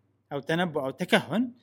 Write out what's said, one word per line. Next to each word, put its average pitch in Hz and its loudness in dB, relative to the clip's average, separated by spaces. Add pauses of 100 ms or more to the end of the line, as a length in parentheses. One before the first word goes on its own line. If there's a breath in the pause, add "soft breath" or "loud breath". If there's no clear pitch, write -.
(320)
أو 143 -2
تنبؤ 160 -2
أو 131 -2
تكهن 208 0 (100)